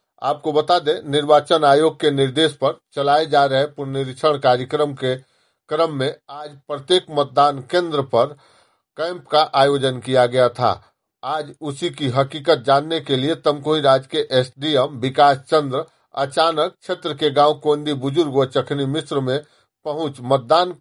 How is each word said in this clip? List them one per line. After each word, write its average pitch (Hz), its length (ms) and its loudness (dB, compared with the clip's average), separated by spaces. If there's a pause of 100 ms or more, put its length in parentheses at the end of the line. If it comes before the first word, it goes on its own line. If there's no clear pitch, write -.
(220)
आपको 147 320 -4
बता 151 260 2
दें, 151 320 -4
निर्वाचन 147 520 2
आयोग 147 360 4
के 151 120 2
निर्देश 139 420 0
पर 143 240 -4 (160)
चलाए 143 320 0
जा 143 200 2
रहे 135 220 0
पुनरीक्षण 139 680 -4
कार्यक्रम 139 560 0
के 131 220 -4 (540)
क्रम 156 240 0
में 135 220 -4 (140)
आज 147 200 -14 (180)
प्रत्येक 147 420 0
मतदान 143 520 0
केंद्र 165 460 -2
पर 131 280 0 (640)
कैंप 165 300 -8
का 151 280 2
आयोजन 135 440 2
किया 127 260 2
गया 123 240 2
था। 120 240 0 (500)
आज 147 380 -8
उसी 151 280 -8
की 139 200 -6
हकीकत 139 560 0
जानने 147 340 0
के 139 160 -2
लिए 143 220 -2
तमकोही 147 440 -2
राज 135 260 2
के 151 240 -4
एसडीएम 135 680 -2
विकास 135 380 4 (120)
चंद्र 147 360 0 (300)
अचानक 160 560 0
क्षेत्र 175 420 -8
के 147 180 -2
गांव 147 220 4
कोंदी 147 400 -2
बुजुर्ग 139 420 -2
व 135 100 2
चखनी 139 400 -4
मिश्र 151 340 -4
में 131 200 -4 (460)
पहुंच 151 360 -6
मतदान 135 600 0